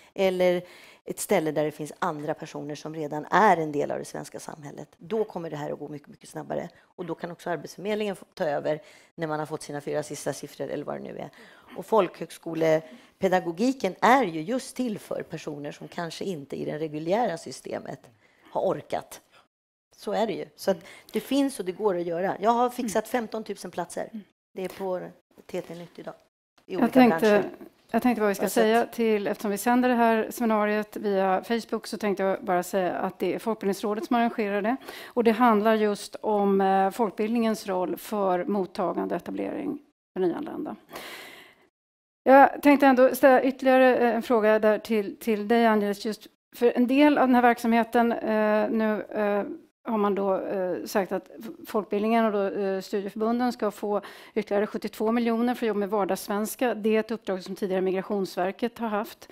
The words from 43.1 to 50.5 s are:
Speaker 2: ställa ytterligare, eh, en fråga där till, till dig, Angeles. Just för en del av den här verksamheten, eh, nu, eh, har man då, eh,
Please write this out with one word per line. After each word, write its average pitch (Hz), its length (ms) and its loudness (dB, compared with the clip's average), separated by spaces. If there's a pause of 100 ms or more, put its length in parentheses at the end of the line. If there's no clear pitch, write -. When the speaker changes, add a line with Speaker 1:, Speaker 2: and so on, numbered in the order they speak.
Speaker 2:
ställa 262 280 6
ytterligare, 262 540 4
eh, 233 180 2
en 226 80 -2
fråga 214 360 4
där 214 200 4
till, 208 380 -2
till 208 300 -2
dig, 233 180 6
Angeles. 208 400 2
Just 214 220 -8 (280)
för 240 200 4
en 247 120 4
del 285 300 6
av 254 100 4
den 254 80 6
här 247 60 6
verksamheten, 233 720 4
eh, 214 580 2
nu, 220 320 0
eh, 202 420 -2 (400)
har 233 140 -2
man 208 180 2
då, 196 240 0
eh, 180 460 -4